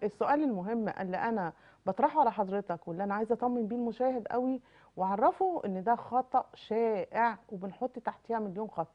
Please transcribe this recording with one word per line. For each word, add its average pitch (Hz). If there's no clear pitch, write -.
السؤال 240
المهم 214
اللي 180
أنا 196
بطرحه 294
على 233
حضرتك 190
واللي 170
أنا 202
عايزة 220
أطمن 240
بيه 226
المشاهد 247
قوي 254
وأعرفه 269
إن 185
ده 233
خطأ 254
شائع 220
وبنحط 202
تحتيها 226
مليون 208
خط. 165